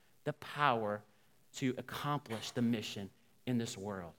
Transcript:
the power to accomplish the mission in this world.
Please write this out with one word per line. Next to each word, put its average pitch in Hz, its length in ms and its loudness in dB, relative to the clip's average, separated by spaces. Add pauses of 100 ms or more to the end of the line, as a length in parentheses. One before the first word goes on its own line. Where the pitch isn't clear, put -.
(240)
the 147 80 -2
power 113 720 2 (560)
to 127 200 2
accomplish 139 720 -4
the 123 120 0
mission 107 460 0 (380)
in 123 120 2
this 113 200 -2
world. 95 400 -6